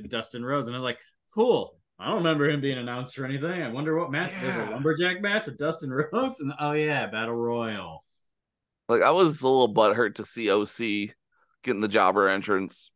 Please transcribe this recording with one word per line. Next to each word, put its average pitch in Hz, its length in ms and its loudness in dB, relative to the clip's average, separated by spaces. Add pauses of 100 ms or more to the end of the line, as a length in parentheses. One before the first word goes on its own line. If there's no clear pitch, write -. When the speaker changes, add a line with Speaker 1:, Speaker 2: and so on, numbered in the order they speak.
Speaker 1:
Dustin 120 380 -8
Rhodes, 135 240 -2
and 123 80 -8
I'm 127 60 -6
like, 120 160 -6 (340)
"Cool. 214 440 2 (220)
I 98 80 -6
don't 202 120 0
remember 156 300 2
him 147 120 0
being 135 160 -2
announced 123 420 -8
or 135 60 -6
anything. 151 360 -4
I 139 60 -6
wonder 147 320 -2
what 170 100 -4
match. 156 300 -2
There's 127 160 -4
a 117 40 -4
Speaker 2:
Yeah. 107 100 -6
Speaker 1:
lumberjack 160 520 0
match 202 260 0
with 127 100 -12
Dustin 147 360 -4
<laughs> 147 200 -2
Rhodes?" 262 260 -2
And, 139 220 -6
oh, 147 100 0
yeah, 147 360 0
Battle 113 280 -4
Royal. 110 680 -4 (840)
Speaker 3:
Like, 113 140 4
I 123 100 6
was 156 300 4
a 131 60 0
little 127 260 6
butthurt 107 420 4
to 107 100 -10
see 113 260 -4
O 104 120 4
C 104 480 -4 (520)
getting 107 180 0
the 110 80 2
jobber 98 400 6
entrance. 98 680 -2